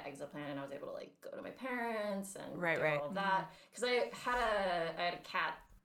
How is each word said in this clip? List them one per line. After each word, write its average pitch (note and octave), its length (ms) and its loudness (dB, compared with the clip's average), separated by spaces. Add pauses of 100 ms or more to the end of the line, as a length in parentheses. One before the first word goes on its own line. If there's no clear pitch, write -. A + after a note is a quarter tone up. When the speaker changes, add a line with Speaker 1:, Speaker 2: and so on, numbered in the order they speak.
Speaker 1:
exit C#3+ 240 -8
plan, D3 200 -6
and C#3 100 -4
I - 20 -6
was C#3 80 -6
able C#3+ 180 -8
to, - 40 -8
like, - 180 -10 (120)
go - 80 -10
to - 120 -8
my - 80 -8
parents A3 840 -2
and - 260 -8
Speaker 2:
Right, E3 160 4
Speaker 1:
do D3 60 4
Speaker 2:
right. D3+ 160 4
Speaker 1:
all D3 80 -2
of F#3 60 -4
that. G3 360 4
Speaker 3:
Mm-hmm. - 240 -20
Speaker 1:
'Cause G#3 100 -2
I B3 460 2
had B3 80 2
a, F3+ 640 2
I F3 60 2
had F3 80 2
a - 100 -6
cat D#3+ 300 0 (300)